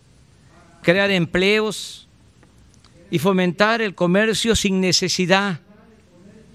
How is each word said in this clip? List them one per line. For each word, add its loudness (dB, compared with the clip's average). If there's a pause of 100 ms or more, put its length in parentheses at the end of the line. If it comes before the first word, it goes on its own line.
(840)
crear 2
empleos -2 (1080)
y 0
fomentar 0
el -4
comercio 0
sin 0
necesidad 0 (960)